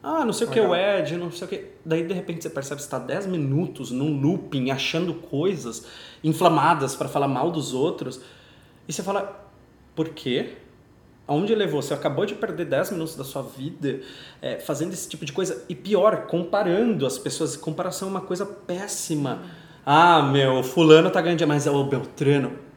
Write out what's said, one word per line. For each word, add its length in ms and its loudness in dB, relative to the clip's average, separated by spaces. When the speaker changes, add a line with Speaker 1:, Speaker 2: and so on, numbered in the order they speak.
Speaker 1:
"Ah, 240 -2
não 80 0
sei 140 0
o 40 -4
que, 100 2
Speaker 2:
Legal. 120 4
Speaker 1:
o 40 2
Ed, 400 0
não 160 -6
sei 120 -10
o 60 -10
que." 140 -8
Daí, 220 0
de 80 -4
repente, 300 -6
você 60 -6
percebe 260 -6
que 80 -12
você 60 -12
tá 100 -4
dez 260 -6
minutos 640 -2
num 300 -2
looping, 500 0
achando 420 -2
coisas 720 -4
inflamadas 720 4
pra 140 -6
falar 180 0
mal 240 0
dos 240 -4
outros. 460 -2
E 60 -8
você 100 -8
fala, 420 -4
"Por 140 -2
quê? 400 -4
Aonde 260 0
levou? 300 0
Você 100 -4
acabou 320 -2
de 120 -6
perder 300 -6
dez 260 -2
minutos 240 -6
da 80 -10
sua 180 -8
vida, 580 -6
é, 200 -6
fazendo 320 -4
esse 160 -10
tipo 160 -12
de 80 -10
coisa." 360 -4
E 60 -8
pior, 540 2
comparando 760 0
as 140 -2
pessoas. 380 -4
Comparação 500 -6
é 60 -6
uma 80 -4
coisa 260 -6
péssima. 960 -6
"Ah, 380 8
meu, 400 4
fulano 480 8
tá 100 2
ganhando 180 2
dinheiro, 160 2
mas 120 2
é 60 2
o 120 2
Beltrano." 680 0